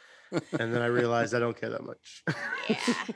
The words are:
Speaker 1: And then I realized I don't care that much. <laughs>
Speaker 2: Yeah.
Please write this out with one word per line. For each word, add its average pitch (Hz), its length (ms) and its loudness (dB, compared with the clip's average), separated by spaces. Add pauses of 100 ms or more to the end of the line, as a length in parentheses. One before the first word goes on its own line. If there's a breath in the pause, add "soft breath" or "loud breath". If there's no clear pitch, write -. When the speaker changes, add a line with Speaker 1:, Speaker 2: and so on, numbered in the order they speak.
(340 soft breath)
Speaker 1:
And 120 420 -2
then 120 80 2
I 120 40 2
realized 117 480 4
I 123 60 4
don't 117 160 0
care 113 140 -6
that 110 140 -6
much. - 420 -14
<laughs> - 420 -4
Speaker 2:
Yeah. - 480 0